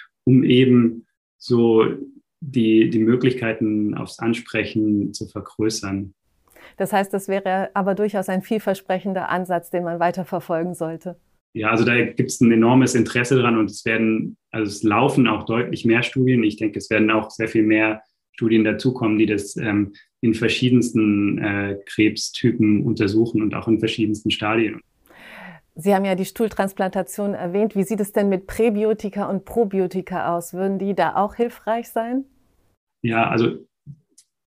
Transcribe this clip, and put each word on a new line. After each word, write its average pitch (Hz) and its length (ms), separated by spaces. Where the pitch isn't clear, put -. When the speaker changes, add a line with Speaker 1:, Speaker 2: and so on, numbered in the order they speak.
Speaker 1:
um 131 200
eben 123 640
so 117 480
die, 110 500
die 113 80
Möglichkeiten 110 960
aufs - 240
Ansprechen 107 960
zu 107 120
vergrößern. 98 840
Speaker 2:
Das 190 160
heißt, 196 220
das 196 140
wäre 190 460
aber 196 200
durchaus 202 340
ein 190 140
vielversprechender 190 880
Ansatz, 175 400
den 175 140
man 170 140
weiter 175 280
verfolgen 170 480
sollte. 160 420
Speaker 1:
Ja, 110 160
also 113 140
da 120 180
gibt's - 380
ein 117 100
enormes 123 440
Interesse 123 420
dran 120 220
und 104 120
es - 140
werden, 113 520
also 110 180
es - 140
laufen 120 460
auch 107 160
deutlich - 400
mehr 117 180
Studien. 127 420
Ich 107 120
denke, 104 220
es 95 100
werden 107 220
auch 110 200
sehr 110 180
viel 113 140
mehr 110 400
Studien 113 320
dazukommen, 107 540
die 110 80
das, 101 300
ähm, 104 360
in 113 120
verschiedensten, 110 1040
äh, 101 460
Krebstypen 107 1000
untersuchen 110 580
und 104 120
auch - 140
in 107 120
verschiedensten 107 500
Stadien. 110 500
Speaker 2:
Sie 190 200
haben 196 100
ja 190 100
die 185 100
Stuhltransplantation 196 1080
erwähnt. 196 400
Wie 196 80
sieht 208 180
es 202 120
denn 202 160
mit 190 180
Präbiotika 214 800
und 190 160
Probiotika 185 920
aus? 170 200
Würden 190 240
die 196 160
da 170 220
auch 202 180
hilfreich 233 560
sein? 247 340
Speaker 1:
Ja, 117 260
also 117 380